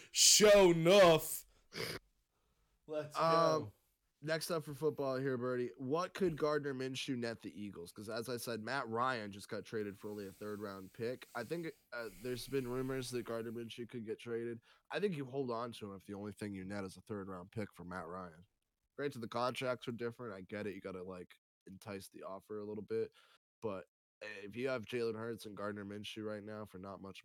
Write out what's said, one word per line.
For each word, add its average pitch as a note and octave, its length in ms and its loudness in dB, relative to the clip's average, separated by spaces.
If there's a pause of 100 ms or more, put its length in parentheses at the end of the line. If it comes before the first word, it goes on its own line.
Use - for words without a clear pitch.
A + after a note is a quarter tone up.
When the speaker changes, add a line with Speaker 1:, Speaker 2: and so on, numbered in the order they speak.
Speaker 1:
<laughs> - 100 -20
Show G3+ 640 10
Nuff. E3+ 720 8 (1400)
Let's D3+ 280 -6
go. D3+ 80 2
Speaker 2:
Um, D#3+ 460 6 (540)
next D#3 260 0
up D#3+ 140 0
for D3+ 100 -10
football C3+ 420 0
here, C3 220 0
Birdie. B2 400 0
What D3+ 360 0
could F3 220 2
Gardner D3 380 0
Minshew C3 420 -4
net A#2 260 -4
the G2+ 120 -8
Eagles? F#2 380 -10
'Cause G#2+ 160 -12
as A2+ 200 -4
I B2 100 -2
said, A2+ 220 -4
Matt A#2+ 280 -4
Ryan A2+ 420 0
just G2 180 -12
got G#2 160 -6
traded G#2 320 -4
for G#2 140 -10
only G#2 160 -8
a F#2 60 -12
third G#2 280 -8
round G2 320 -10
pick. A#2+ 440 -6
I A#2+ 80 -4
think, E3 240 -6 (280)
uh, A#2 120 -6 (160)
there's B2 240 -4
been C3 180 0
rumors C3 460 -4
that A#2+ 100 -2
Gardner A#2 300 -4
Minshew A#2 360 -8
could A#2 160 -8
get G#2+ 140 -6
traded. A#2 400 -6 (320)
I D3+ 80 -4
think F#3+ 180 0
you C#3 100 -4
hold B2+ 260 -2
on A#2 220 -2
to G2+ 180 -10
him G2 40 -12
if F#2 100 -18
the G2+ 80 -10
only G2+ 180 -6
thing G2+ 240 -6
you F#2 80 -6
net G2+ 180 -6
is F#2 140 -8
a F#2 60 -18
third G2 260 -6
round F#2 240 -10
pick G#2 200 -6
for F2 120 -14
Matt F2 240 -8
Ryan. F2+ 360 -12 (520)
Granted, C#3 260 -4
the A2 60 -6
contracts B2 580 -2
are B2+ 60 -4
different. A#2 420 -6
I F#2+ 60 -12
get G#2 260 -6
it. F#2+ 80 -4
You G2 60 -12
gotta, F#2 240 -8
like, F#2 320 -12 (320)
entice F#2+ 440 -10
the D2+ 120 -14
offer F#2+ 340 -10
a G#2 60 -6
little G#2 180 -6
bit. A2+ 300 -2 (500)
But G2 240 -4 (560)
if G2+ 140 -10
you B2 100 -2
have B2+ 200 -2
Jalen A#2 280 -2
Hurts A2+ 300 -6
and G#2 100 -12
Gardner G2+ 300 -4
Minshew G#2 400 -8
right G#2+ 180 -6
now G#2+ 220 -8
for F#2+ 140 -14
not F#2 240 -10
much F#2+ 220 -12